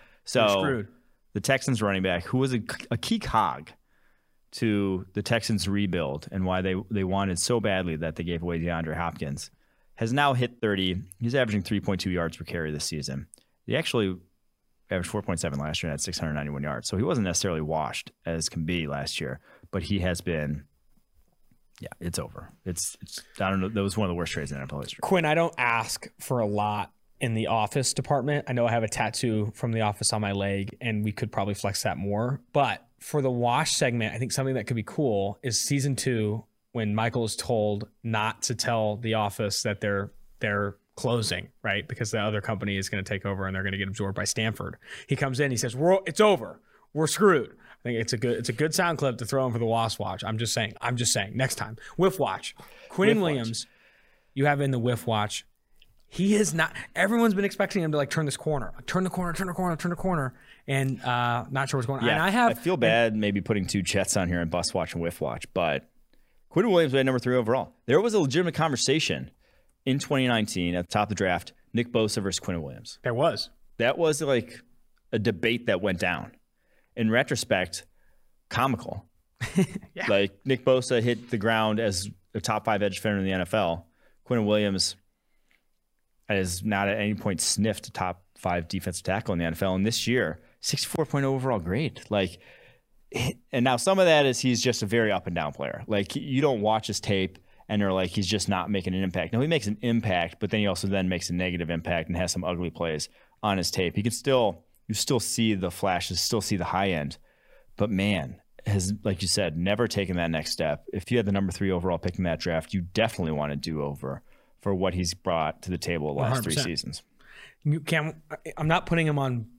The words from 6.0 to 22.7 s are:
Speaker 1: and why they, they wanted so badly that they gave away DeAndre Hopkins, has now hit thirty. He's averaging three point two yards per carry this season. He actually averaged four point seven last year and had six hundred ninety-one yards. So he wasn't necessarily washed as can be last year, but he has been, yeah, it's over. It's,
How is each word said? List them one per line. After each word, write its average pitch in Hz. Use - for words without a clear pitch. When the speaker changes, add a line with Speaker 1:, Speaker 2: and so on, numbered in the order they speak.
Speaker 1:
and 95
why 92
they, 92
they 101
wanted 95
so 120
badly 92
that 80
they 90
gave 85
away 85
DeAndre 82
Hopkins, 80
has 113
now 139
hit 123
thirty. 95
He's 117
averaging 110
three 101
point 92
two 95
yards 85
per -
carry 80
this 73
season. 69
He 117
actually 110
averaged 90
four 104
point 90
seven 69
last 76
year 85
and -
had 71
six -
hundred 80
ninety-one 71
yards. 71
So 95
he 98
wasn't 135
necessarily 85
washed 78
as 82
can 80
be 85
last 71
year, 67
but 92
he 98
has 87
been, 73
yeah, -
it's 85
over. -
It's, -